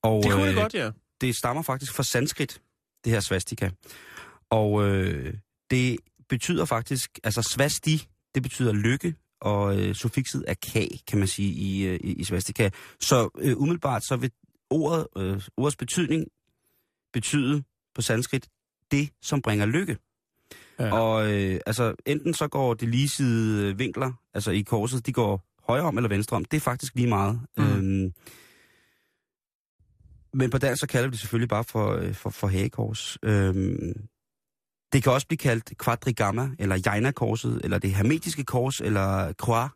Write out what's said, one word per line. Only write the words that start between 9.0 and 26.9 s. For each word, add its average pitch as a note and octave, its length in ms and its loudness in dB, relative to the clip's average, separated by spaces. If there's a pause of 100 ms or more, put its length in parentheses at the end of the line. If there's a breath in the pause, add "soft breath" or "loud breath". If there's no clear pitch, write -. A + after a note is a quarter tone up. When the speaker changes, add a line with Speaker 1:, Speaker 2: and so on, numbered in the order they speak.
Speaker 1:
og, G2+ 400 2
øh, G2 140 0
suffikset - 540 -4
er - 60 -2
ka, - 320 -2 (220)
kan G#2+ 100 2
man F#2+ 100 2
sige, G2 240 -2
i, F#2+ 340 -2
øh, F2+ 140 0
i, F#2 120 -4
i E2+ 120 -4
svastika. F#2 460 0 (300 loud breath)
Så, A#2+ 280 4 (100)
øh, B2+ 220 2
umiddelbart C#3+ 440 0
så C3 120 -2
vil A#2+ 140 -2 (400)
ordet, D#3 360 0 (100)
øh, F#2+ 240 -2 (160)
ordets C#3+ 200 0
betydning D#3+ 500 0 (880)
betyde C#3+ 500 0 (320)
på A#2+ 80 -4
sanskrit - 460 0 (420)
det, C#3+ 200 2 (120)
som C#3+ 200 0
bringer G#2 240 2
lykke. C#3+ 300 0 (840 loud breath)
Speaker 2:
Ja. A2 140 0
Speaker 1:
Og, A2 400 2
øh, F#2+ 340 0
altså, A2+ 280 0 (120)
enten D3+ 280 0
så D3 140 -2
går C3 260 2
det A#2 140 -2
ligeside, A2+ 840 2
øh, G2 80 -4
vinkler, B2+ 340 -4 (220)
altså G2+ 160 -2
i G2 120 2
korset, A#2 440 -2
de C3+ 60 -2
går G2+ 320 0 (240)
højre C3 160 2
om D#3 120 0
eller B2 120 0
venstre G2+ 280 0
om. - 80 -2
Det - 120 -2
er D3+ 40 2
faktisk B2+ 340 -4